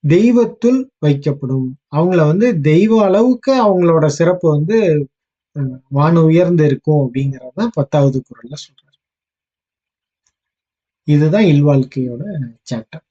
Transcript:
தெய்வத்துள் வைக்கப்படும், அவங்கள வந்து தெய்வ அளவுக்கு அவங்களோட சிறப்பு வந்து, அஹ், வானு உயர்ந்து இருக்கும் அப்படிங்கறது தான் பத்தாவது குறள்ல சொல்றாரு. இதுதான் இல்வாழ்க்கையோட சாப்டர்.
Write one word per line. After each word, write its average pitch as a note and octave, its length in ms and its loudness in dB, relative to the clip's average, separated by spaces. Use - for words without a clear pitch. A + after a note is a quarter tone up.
தெய்வத்துள் A#3 840 0
வைக்கப்படும், C#3 640 -2
அவங்கள F3 220 0
வந்து E3+ 440 0
தெய்வ G3+ 420 2
அளவுக்கு B3 600 0
அவங்களோட F3 420 2
சிறப்பு E3+ 440 0
வந்து, D#3 580 0
அஹ், C3 220 -8
வானு D#3+ 280 2
உயர்ந்து E3 420 2
இருக்கும் D3 360 0
அப்படிங்கறது C3 540 -6
தான் A3+ 180 -4
பத்தாவது C3+ 480 -2
குறள்ல B2 320 -20
சொல்றாரு. - 460 -20
இதுதான் D#3 360 2
இல்வாழ்க்கையோட C#3 800 0
சாப்டர். A#2+ 480 -12